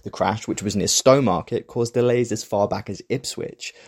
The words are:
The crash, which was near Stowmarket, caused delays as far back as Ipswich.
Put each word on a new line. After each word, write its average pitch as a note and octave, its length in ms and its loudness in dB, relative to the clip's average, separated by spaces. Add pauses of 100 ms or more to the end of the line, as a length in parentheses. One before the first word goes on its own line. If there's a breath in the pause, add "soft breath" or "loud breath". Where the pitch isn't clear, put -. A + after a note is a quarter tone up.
The G2+ 60 -10
crash, G2 400 -2
which - 120 -4
was F#2+ 140 -2
near F2+ 120 0
Stowmarket, A#2+ 760 4
caused A#2+ 280 -4
delays B2 380 2
as G#2+ 120 -4
far G2+ 240 2
back G2+ 220 -4
as G2 180 -10
Ipswich. - 680 -6 (140 loud breath)